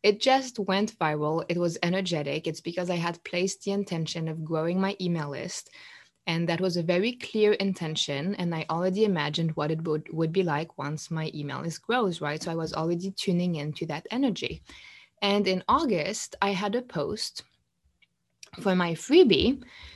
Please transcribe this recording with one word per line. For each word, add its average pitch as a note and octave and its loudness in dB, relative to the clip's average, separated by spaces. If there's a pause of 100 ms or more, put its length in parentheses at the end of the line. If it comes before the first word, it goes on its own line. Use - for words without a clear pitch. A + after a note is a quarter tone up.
It G#3 4
just C4 2
went G3 0
viral. D3+ 0
It E3+ 0
was F3 0
energetic. E3+ -2
It's D#3+ -6
because F3 -4
I F3 0
had E3+ -4
placed F3+ -4
the G3 -4
intention E3+ -4
of D#3+ -6
growing E3 -2
my F#3+ 0
email E3 -2
list. - -10 (560)
And E3+ 0
that E3+ 0
was F3+ 0
a E3+ -2
very F3+ 2
clear G#3+ 2
intention. E3+ -2
And F3 -2
I D#3+ -4
already F#3 2
imagined D#3+ 0
what D3+ 0
it D#3+ -2
would, D#3 -2
would D#3+ 0
be F#3 2
like E3 -2
once D3 -8
my D#3+ -4
email C#3 -6
list E3 -6
grows, G#3 0
right? D3 -4
So F3 -4
I E3 -4
was D#3+ -4
already F3 -2
tuning F3 0
into D3+ -4
that D#3 -6
energy. B3 -2 (640)
And G3+ 4
in F#3 0
August, A3 0
I G3 2
had G3+ -2
a B3 0
post - -6 (1160)
for F#3 2
my F3 2
freebie C4 6 (320)